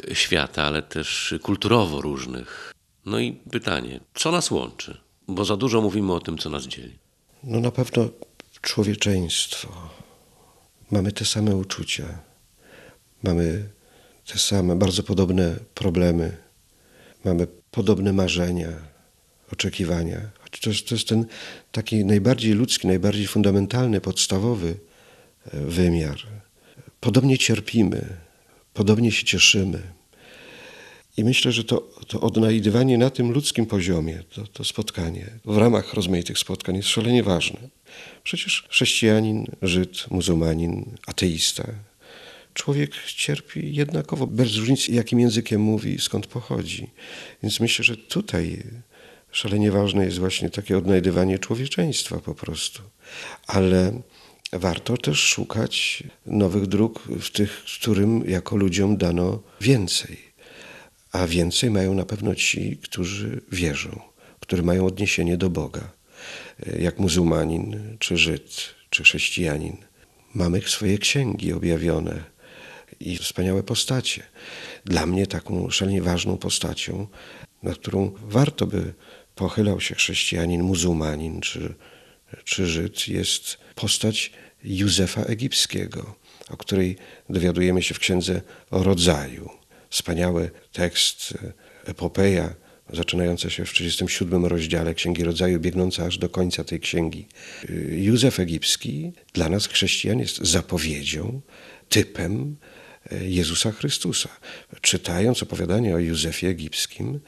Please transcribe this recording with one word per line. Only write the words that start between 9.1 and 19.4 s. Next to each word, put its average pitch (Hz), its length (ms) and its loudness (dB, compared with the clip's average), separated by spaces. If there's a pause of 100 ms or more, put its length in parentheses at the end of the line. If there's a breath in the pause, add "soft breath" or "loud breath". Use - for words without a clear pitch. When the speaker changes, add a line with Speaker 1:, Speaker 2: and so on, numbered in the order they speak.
Speaker 2:
Mamy 101 200 2
te 107 140 -6
same 107 300 2
uczucia. 85 640 -6 (1040 loud breath)
Mamy 87 460 0 (560 soft breath)
te 104 140 -6
same, 90 360 2
bardzo 95 280 2
podobne 90 520 2 (180)
problemy. 87 640 2 (880 soft breath)
Mamy 87 220 2 (240)
podobne 98 420 2
marzenia, 90 560 0 (840)